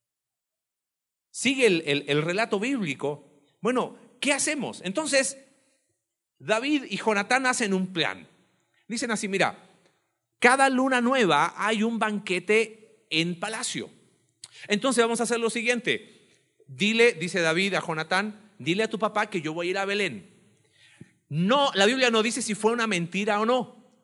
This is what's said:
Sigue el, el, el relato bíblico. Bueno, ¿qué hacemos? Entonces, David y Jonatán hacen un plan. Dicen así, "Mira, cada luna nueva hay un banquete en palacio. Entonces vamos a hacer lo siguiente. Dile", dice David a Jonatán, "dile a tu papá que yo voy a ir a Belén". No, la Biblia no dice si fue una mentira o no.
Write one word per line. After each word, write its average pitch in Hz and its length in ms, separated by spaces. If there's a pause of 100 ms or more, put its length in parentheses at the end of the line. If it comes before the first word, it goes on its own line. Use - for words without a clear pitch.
(1300)
Sigue 262 360
el, 170 200
el, 143 220
el 147 140
relato 202 360
bíblico. 175 840 (180)
Bueno, 220 380 (220)
¿qué 285 120
hacemos? 269 520
Entonces, 269 540 (1000)
David 240 500
y 202 100
Jonatán 226 480
hacen 220 280
un 185 180
plan. 95 360 (600)
Dicen 233 220
así, 214 180
"Mira, 170 300 (800)
cada 269 300
luna 262 320
nueva 190 560
hay 208 260
un 226 160
banquete 208 1120
en 165 280
palacio. 208 520 (760)
Entonces 233 340
vamos 226 180
a 233 40
hacer 233 160
lo 226 100
siguiente. 226 800 (380)
Dile", 220 460
dice 175 280
David 175 340
a 151 120
Jonatán, 185 720
"dile 170 260
a 220 60
tu 220 80
papá 208 300
que 190 120
yo 151 120
voy 175 160
a - 20
ir 190 80
a 196 60
Belén". 196 460 (1000)
No, 220 460
la 196 120
Biblia 254 240
no 220 120
dice 240 180
si 214 140
fue 220 180
una 233 140
mentira 196 540
o 220 60
no. 247 380 (200)